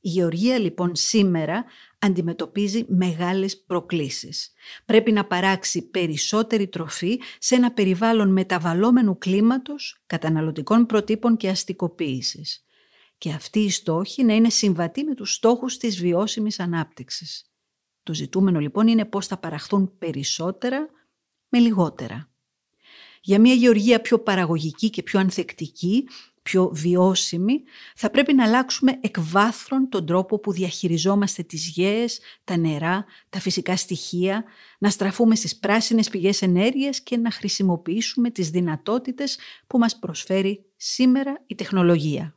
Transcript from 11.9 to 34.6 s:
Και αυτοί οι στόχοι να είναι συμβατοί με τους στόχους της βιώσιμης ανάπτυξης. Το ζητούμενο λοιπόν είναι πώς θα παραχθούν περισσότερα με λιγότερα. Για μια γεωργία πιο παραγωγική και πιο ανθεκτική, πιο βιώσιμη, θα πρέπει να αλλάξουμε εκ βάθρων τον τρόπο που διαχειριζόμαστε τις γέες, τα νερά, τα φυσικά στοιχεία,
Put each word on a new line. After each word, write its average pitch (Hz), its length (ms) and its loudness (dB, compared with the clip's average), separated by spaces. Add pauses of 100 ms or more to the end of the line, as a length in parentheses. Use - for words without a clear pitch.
Και 156 120 -6
αυτοί 156 280 -4
οι 208 120 2
στόχοι 180 540 -2
να 214 100 4
είναι 226 160 6
συμβατοί 180 540 0
με 302 100 -2
τους 208 200 -6
στόχους 247 420 0
της 202 240 -4
βιώσιμης 202 600 -2
ανάπτυξης. 165 840 -6 (580)
Το 165 120 -8
ζητούμενο 170 460 2
λοιπόν 170 260 0
είναι 226 180 4
πώς 202 220 -6
θα 190 100 -8
παραχθούν 185 640 -2
περισσότερα 185 880 -4 (600)
με 240 100 2
λιγότερα. 160 680 0 (920)
Για 196 200 4
μια 247 140 10
γεωργία 226 460 6
πιο 226 180 2
παραγωγική 175 720 0
και 180 120 -8
πιο - 180 0
ανθεκτική, 185 840 -2 (380)
πιο 185 300 2
βιώσιμη, 180 880 0 (320)
θα - 160 -4
πρέπει 277 240 2
να 254 100 6
αλλάξουμε 254 560 2
εκ - 200 -4
βάθρων 220 680 0
τον 180 180 -4
τρόπο 185 320 0
που 208 140 -4
διαχειριζόμαστε 180 880 0
τις 165 260 -8
γέες, 202 520 -2 (240)
τα 180 120 -4
νερά, 165 480 0 (260)
τα 190 100 -8
φυσικά 185 360 -2
στοιχεία, 190 680 -4 (340)